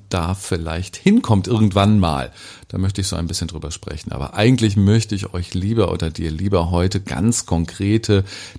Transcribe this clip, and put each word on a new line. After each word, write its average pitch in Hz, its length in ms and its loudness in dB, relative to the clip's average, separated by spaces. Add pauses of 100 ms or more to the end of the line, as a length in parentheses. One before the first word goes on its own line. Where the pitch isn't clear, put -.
da 90 260 -2
vielleicht 85 600 -6
hinkommt 185 520 2
irgendwann 104 520 4
mal. 73 320 0 (360)
Da 98 100 -8
möchte 95 240 -2
ich 95 60 -2
so - 80 -4
ein 82 120 -4
bisschen 87 200 -6
drüber 78 240 -10
sprechen. - 400 -10
Aber - 220 -8
eigentlich 107 440 4
möchte 107 380 4
ich 95 180 -8
euch 90 200 -8
lieber 98 380 0
oder 85 180 -2
dir 80 220 -6
lieber 87 380 0
heute 90 320 0
ganz 98 440 -2
konkrete 98 760 0 (360)